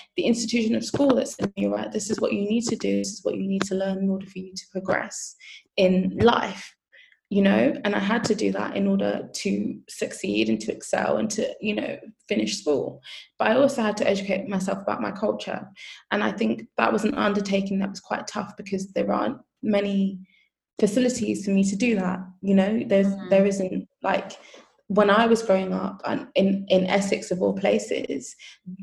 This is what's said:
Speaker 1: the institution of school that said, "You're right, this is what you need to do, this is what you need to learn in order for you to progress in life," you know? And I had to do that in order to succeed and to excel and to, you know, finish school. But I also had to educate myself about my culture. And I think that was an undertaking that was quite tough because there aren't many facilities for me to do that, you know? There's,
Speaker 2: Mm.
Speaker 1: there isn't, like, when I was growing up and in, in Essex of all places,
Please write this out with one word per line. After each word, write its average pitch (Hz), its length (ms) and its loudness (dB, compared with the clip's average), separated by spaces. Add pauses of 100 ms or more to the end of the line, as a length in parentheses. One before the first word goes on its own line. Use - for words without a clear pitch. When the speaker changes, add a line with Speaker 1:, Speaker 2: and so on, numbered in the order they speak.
(160)
Speaker 1:
the 175 80 -2
institution 233 500 0
of 220 100 -2
school 277 300 2
that - 140 0
said, - 260 -6
"You're 202 160 -2
right, 214 220 -4
this 214 180 -4
is 208 100 -4
what - 120 0
you 202 80 -2
need 220 240 0
to 233 100 -2
do, 196 240 -2
this 196 140 -4
is - 120 -14
what - 120 -2
you 190 100 -4
need 196 200 0
to 190 100 -4
learn 190 220 -2
in 196 120 0
order 190 160 -2
for - 140 -12
you 185 120 -12
to - 100 -12 (100)
progress - 640 -4 (400)
in 185 420 4
life," - 560 2 (540)
you 196 120 2
know? 214 320 4 (120)
And 208 100 0
I 208 60 0
had 226 240 0
to 220 100 2
do 208 160 0
that 202 260 -4
in 196 120 0
order 202 440 0
to - 560 -4
succeed - 600 -4
and 214 140 0
to 220 100 -6
excel - 460 0
and 214 120 -2
to, - 300 -2
you 214 160 -4
know, - 220 -6 (300)
finish 208 320 -2
school. - 400 -2 (380)
But 220 140 2
I - 20 4
also 269 260 4
had 208 180 0
to - 120 2
educate 196 380 -2
myself 196 340 -2
about - 180 -2
my 202 120 -4
culture. - 560 -4 (420)
And 208 140 0
I 208 80 0
think 220 340 -2 (120)
that 226 140 4
was 214 120 0
an 208 100 2
undertaking 196 640 0
that 196 120 -2
was - 100 -12
quite - 260 -8
tough - 300 -8
because 196 360 -6
there 196 200 -2
aren't 240 260 -2 (240)
many 202 560 0 (640)
facilities 214 640 2
for 196 80 -2
me 196 100 6
to 196 140 2
do 240 180 2
that, 185 240 0 (240)
you 196 140 4
know? 214 300 4
There's, 196 200 6
Speaker 2:
Mm. - 240 -2
Speaker 1:
there 196 160 6
isn't, 190 400 -2 (160)
like, 185 300 0 (560)
when 202 200 6
I 220 180 6
was 226 180 4
growing 190 280 2
up 190 320 -4
and - 300 -4
in, 196 340 2
in 185 180 6
Essex 196 440 0
of 180 100 -2
all 196 120 2
places, - 840 -2 (480)